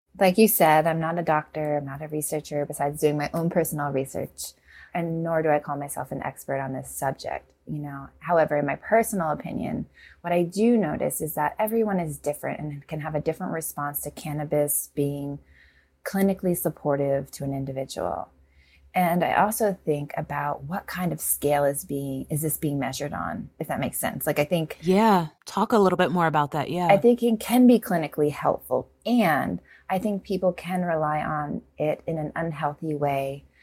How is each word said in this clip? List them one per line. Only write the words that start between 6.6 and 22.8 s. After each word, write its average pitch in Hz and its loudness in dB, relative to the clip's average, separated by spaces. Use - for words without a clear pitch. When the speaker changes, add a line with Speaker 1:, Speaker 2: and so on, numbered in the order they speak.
Speaker 1:
this 131 -10
subject, - -6
you 151 -8
know. 139 -10
However, 156 4
in 147 0
my 143 -2
personal 208 2
opinion, - -6
what 175 -4
I 175 4
do 214 2
notice 151 0
is 156 -4
that 151 0
everyone 214 0
is 151 -6
different 147 -6
and 147 -10
can 156 -8
have 156 -6
a 147 0
different 160 -4
response 143 -6
to 151 -8
cannabis 147 -2
being 143 -4
clinically 190 0
supportive 143 -2
to - -10
an 139 -4
individual. 135 -6
And 175 2
I 135 2
also 202 2
think 147 -2
about 147 -6
what 165 -8
kind 175 -4
of 156 -8
scale 143 2
is 143 0
being, 139 -6
is 147 -2
this 156 -2
being 143 -2
measured 131 -4